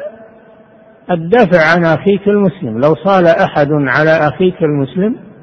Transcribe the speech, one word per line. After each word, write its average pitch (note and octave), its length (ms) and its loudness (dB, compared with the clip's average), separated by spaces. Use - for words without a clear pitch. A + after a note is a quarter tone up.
الدفع F3 480 2
عن E3+ 100 0
أخيك F#3+ 420 0
المسلم، F#3+ 500 -2
لو D3 180 2
صال F#3 320 0
أحد E3 440 0
على D3 400 0
أخيك E3 500 -2
المسلم D#3 540 -2